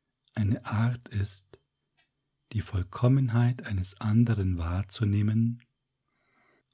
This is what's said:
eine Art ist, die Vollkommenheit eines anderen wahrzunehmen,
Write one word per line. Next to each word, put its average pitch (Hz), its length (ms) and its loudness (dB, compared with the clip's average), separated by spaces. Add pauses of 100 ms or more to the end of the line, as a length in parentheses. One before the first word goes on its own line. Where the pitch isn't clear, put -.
(320)
eine 110 320 -2
Art 117 460 -2
ist, - 480 -8 (960)
die 101 100 -4
Vollkommenheit 123 1000 2
eines 95 380 -6
anderen 107 580 2
wahrzunehmen, 104 1080 0 (1080)